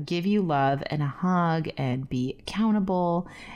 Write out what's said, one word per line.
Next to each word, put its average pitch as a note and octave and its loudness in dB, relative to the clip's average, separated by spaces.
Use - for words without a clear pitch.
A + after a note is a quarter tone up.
give F3 -2
you G#3 4
love C#3+ 2
and D3 -2
a C#3+ 0
hug E3 0
and C3 -2
be B2+ -2
accountable F#3+ 0